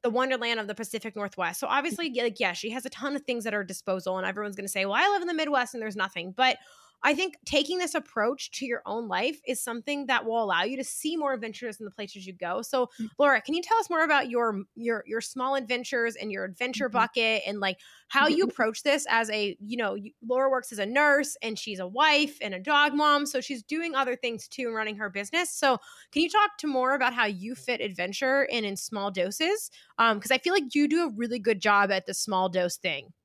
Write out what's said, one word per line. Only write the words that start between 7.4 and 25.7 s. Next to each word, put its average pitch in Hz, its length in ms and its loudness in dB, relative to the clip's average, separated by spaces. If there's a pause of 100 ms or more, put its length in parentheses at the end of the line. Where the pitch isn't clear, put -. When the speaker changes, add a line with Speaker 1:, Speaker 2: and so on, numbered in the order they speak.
Speaker 1:
taking 302 320 0
this 359 180 -2
approach 254 580 -2
to - 120 -8
your 240 220 -4
own 220 220 -6
life 220 380 0
is 240 160 -2
something 254 440 -4
that 247 180 2
will 226 180 0
allow 180 200 2
you 254 160 -2
to 262 60 -4
see 320 340 -4
more 277 160 0
adventures 220 440 -8
in 226 60 -12
the 202 60 -10
places 196 360 -12
you 190 60 -12
go. 180 300 -4
So, 254 240 0 (120)
Speaker 2:
Mm. 220 200 -6
Speaker 1:
Laura, 277 240 6
can 277 100 -6
you 339 80 0
tell 453 160 2
us 453 140 2
more 330 140 4
about 277 260 4
your, 226 320 0 (120)
your, 233 320 -2
your 220 140 -4
small 262 340 -2
adventures 240 640 0
and 214 160 -6
your 196 120 -4
adventure 240 440 -4
Speaker 2:
Mm-hmm. 220 80 -2
Speaker 1:
bucket 226 500 2
and, 202 140 -4
like, 190 180 0 (300)
how 277 180 4
you 320 180 4
Speaker 2:
<laughs> - 60 0
Speaker 1:
approach 220 340 -2
this 277 260 2
as 226 180 2
a, 208 320 -2
you 214 160 -8
know, 202 200 -2
you, 208 160 -10 (140)
Laura 262 220 2
works 262 240 0
as 208 60 -8
a 202 80 0
nurse 285 560 4
and 220 160 -4
she's 202 200 -8
a 185 80 -4
wife 294 540 4
and 202 140 -6
a 185 40 -6
dog 294 360 4
mom. 294 320 4
So 262 160 -2
she's 254 200 -8
doing 320 320 -4
other 262 220 0
things 233 320 -6
too 254 200 -6
and 226 60 -4
running 214 220 -4
her 208 140 -4
business. 208 400 -2
So 262 300 2 (300)